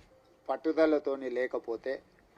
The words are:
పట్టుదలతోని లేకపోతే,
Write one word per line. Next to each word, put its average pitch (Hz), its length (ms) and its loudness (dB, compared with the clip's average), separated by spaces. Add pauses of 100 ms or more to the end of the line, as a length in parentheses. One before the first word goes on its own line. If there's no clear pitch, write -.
(500)
పట్టుదలతోని 143 800 2
లేకపోతే, 123 720 -4 (360)